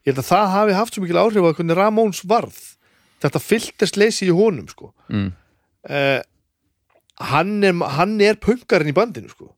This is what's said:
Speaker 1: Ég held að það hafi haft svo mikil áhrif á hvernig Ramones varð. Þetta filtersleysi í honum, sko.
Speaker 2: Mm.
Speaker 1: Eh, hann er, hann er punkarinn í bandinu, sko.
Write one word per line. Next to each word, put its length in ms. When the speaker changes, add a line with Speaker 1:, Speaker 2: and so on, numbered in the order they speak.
Speaker 1:
Ég 120
held 100
að 80
það 200
hafi 260
haft 200
svo 100
mikil 160
áhrif 240
á 80
hvernig 240
Ramones 480
varð. 320
Þetta 180
filtersleysi 880
í 60
honum, 340
sko. 220
Speaker 2:
Mm. 260
Speaker 1:
Eh, 340
hann 440
er, 160
hann 300
er 180
punkarinn 560
í 20
bandinu, 380
sko. 260